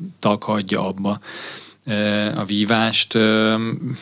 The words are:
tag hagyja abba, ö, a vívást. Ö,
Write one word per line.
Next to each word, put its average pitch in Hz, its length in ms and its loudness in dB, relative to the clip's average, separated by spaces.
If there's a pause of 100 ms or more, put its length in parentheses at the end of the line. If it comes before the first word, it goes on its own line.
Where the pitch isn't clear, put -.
(180)
tag 104 240 0
hagyja 101 440 -2
abba, 98 340 -4 (640)
ö, 104 500 0
a 110 100 -4
vívást. 107 680 2
Ö, 110 560 4 (320)